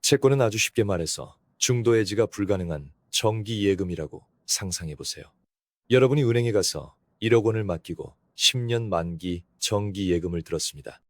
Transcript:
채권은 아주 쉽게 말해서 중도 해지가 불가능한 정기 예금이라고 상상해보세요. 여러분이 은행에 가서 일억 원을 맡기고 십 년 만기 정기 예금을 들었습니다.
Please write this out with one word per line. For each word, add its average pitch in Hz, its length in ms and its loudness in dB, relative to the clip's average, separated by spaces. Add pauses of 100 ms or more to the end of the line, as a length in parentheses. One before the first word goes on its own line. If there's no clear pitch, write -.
채권은 135 400 4
아주 110 160 2
쉽게 - 260 0
말해서 85 540 -4 (200)
중도 120 380 2
해지가 107 300 2
불가능한 87 680 -4 (200)
정기 107 540 -2
예금이라고 90 600 -2 (200)
상상해보세요. 85 760 -6 (680)
여러분이 131 340 6
은행에 117 280 2
가서 85 440 0 (240)
일억 113 260 4
원을 110 180 0
맡기고 85 520 -8 (200)
십 - 220 2
년 117 320 -2
만기 87 540 -4 (160)
정기 101 500 -2
예금을 87 320 0
들었습니다. - 680 -8